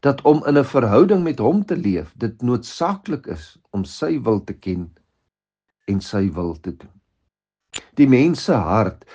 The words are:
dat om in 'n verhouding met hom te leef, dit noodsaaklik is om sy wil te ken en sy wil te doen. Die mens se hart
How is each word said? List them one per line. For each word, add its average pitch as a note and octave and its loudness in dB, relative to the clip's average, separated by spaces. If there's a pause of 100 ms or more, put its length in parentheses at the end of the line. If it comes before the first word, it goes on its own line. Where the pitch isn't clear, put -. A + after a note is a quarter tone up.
dat C#3 0
om D3+ 4
in C#3+ 4
'n C3+ 4
verhouding D#3+ 4
met E3 -4
hom F3 2
te - -4
leef, F2 -4
dit A2+ -6
noodsaaklik D3+ -4
is E2+ -14 (120)
om - -4
sy D#3 -4
wil A2 0
te G2+ -10
ken F2 -8 (920)
en G2 -2
sy G2 -2
wil E2+ -6
te F2 -10
doen. - -20 (920)
Die C#3+ 4
mens C3+ 4
se F#3+ 0
hart G2+ 0 (100)